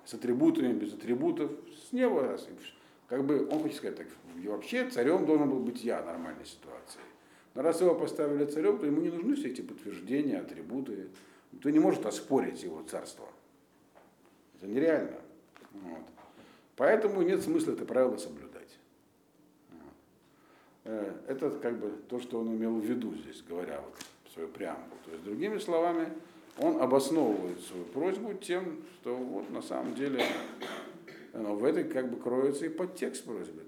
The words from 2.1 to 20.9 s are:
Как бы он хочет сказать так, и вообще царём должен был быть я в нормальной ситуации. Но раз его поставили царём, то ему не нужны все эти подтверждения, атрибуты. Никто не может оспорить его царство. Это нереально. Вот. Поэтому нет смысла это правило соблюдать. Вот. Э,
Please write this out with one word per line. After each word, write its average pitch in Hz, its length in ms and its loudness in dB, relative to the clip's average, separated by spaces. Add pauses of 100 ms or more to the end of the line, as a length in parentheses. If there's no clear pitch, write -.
Как 135 180 0
бы 143 240 4
он 156 120 2
хочет - 160 -2
сказать 101 200 -6
так, 87 100 -12 (340)
и 98 60 -6
вообще 233 420 -2
царём 147 360 4
должен 147 240 6
был 127 100 2
быть 113 240 -4
я 101 180 0
в 78 40 -6
нормальной 82 400 -8
ситуации. - 540 -18 (540)
Но 127 80 -4
раз 165 180 4
его 175 160 8
поставили 147 500 2
царём, 160 340 2
то 156 60 -2
ему 147 140 4
не 170 120 2
нужны 190 240 0
все 277 140 -2
эти - 120 -4
подтверждения, 101 800 -2
атрибуты. 95 680 -8 (460)
Никто - 160 -2
не 151 100 8
может 175 260 6
оспорить - 580 0
его 80 200 -8
царство. - 440 -10 (1300)
Это 95 100 -14
нереально. 135 520 2 (540)
Вот. 87 320 -12 (720)
Поэтому 196 460 4
нет 175 220 4
смысла 156 300 2
это - 120 -4
правило 127 320 4
соблюдать. - 640 -14 (880)
Вот. 82 100 -20 (1040)
Э, 107 280 -4 (140)